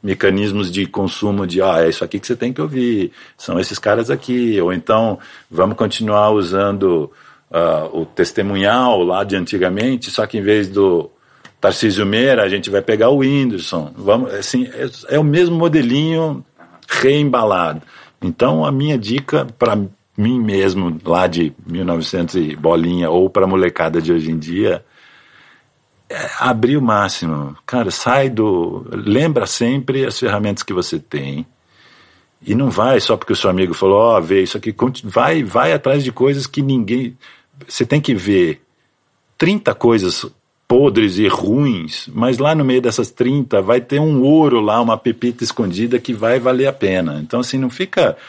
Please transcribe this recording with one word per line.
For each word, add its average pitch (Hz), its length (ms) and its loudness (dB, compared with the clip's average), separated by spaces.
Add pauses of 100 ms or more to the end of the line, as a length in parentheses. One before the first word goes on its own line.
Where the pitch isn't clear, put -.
mecanismos 98 680 0
de 95 140 -2
consumo 101 600 -4
de, 87 140 -2
"Ah, 87 240 4
é 82 60 4
isso - 120 -4
aqui 95 160 -6
que - 80 -10
você 123 80 -2
tem 120 200 -4
que 139 80 -8
ouvir, 120 500 -2 (240)
são 87 240 -4
esses 92 180 -6
caras 110 320 0
aqui", 120 480 0
ou 87 140 0
então, 110 460 0 (320)
"Vamos 185 260 0
continuar 107 540 2
usando, 98 840 0 (400)
ah, 82 400 0
o 82 140 -4
testemunhal 101 960 0
lá 90 220 0
de 98 120 -4
antigamente, 101 720 -2
só 107 160 -2
que 113 120 -6
em - 20 -2
vez 104 300 2
do 95 400 2 (500)
Tarcísio 101 460 2
Meira, 117 360 2
a 101 60 2
gente 98 220 -4
vai 98 100 2
pegar 113 300 2
o 143 80 2
Whindersson". 117 760 -2
Vamos, 104 380 0
assim, 101 400 -2
é, 127 160 -6 (280)
é - 20 4
o 156 60 2
mesmo 170 320 2
modelinho 156 840 0 (460)
reembalado. 113 920 2 (400)
Então, 139 420 0
a 147 80 0
minha 139 240 0
dica 139 500 -2 (120)
pra 113 180 2 (400)
mim 117 240 0
mesmo, 95 640 0
lá 87 220 2
de 82 260 0 (140)
mil 90 160 -6
e - 20 -4
novecentos 85 520 -4
e 76 200 -2
bolinha, 85 540 0
ou 90 180 4
pra 95 180 2
molecada 87 540 0
de 80 100 -4
hoje 80 200 0
em 82 80 -2
dia, 87 440 -2 (1300)
é - 200 -10 (120)
abrir 120 360 0
o 147 60 0
máximo. 87 840 -2
Cara, 123 260 -2
sai 135 380 0
do, 98 640 0
lembra 127 560 0
sempre 131 580 -2
as 117 140 -4
ferramentas 104 460 -2
que - 80 -8
você 87 260 -4
tem. 71 480 -8 (1000)
E 101 100 -4
não 131 160 2
vai 127 300 2
só 113 160 0
porque - 160 -6
o 98 40 2
seu - 140 0
amigo 92 240 0
falou, 98 240 4
"Ó, 113 220 6
vê 92 220 2
isso 90 140 -4
aqui", 107 160 -6
conti-, 127 340 -4
vai, 143 380 0
vai 123 280 0
atrás 143 300 0
de 127 80 -4
coisas 135 380 0
que - 140 -4
ninguém, 123 540 -2 (520)
você - 180 -4
tem 147 140 2
que 143 140 -2
ver 92 460 0 (800)
trinta 170 360 0
coisas 107 520 0 (400)
podres 113 520 4
e 107 100 2
ruins, 101 840 -2
mas 120 260 0
lá 147 160 2
no 151 100 2
meio 127 180 2
dessas 117 280 -2
trinta 123 520 0
vai 117 180 2
ter 139 200 -2
um 151 220 2
ouro 143 380 4
lá, 107 200 2
uma 117 180 2
pepita 120 460 -4
escondida 113 540 -2
que 123 140 -6
vai 113 280 0
valer 127 260 0
a 135 60 0
pena. 92 500 -2
Então, 117 180 -4
assim, 127 180 -4
não 131 120 -2
fica 175 460 -2 (120)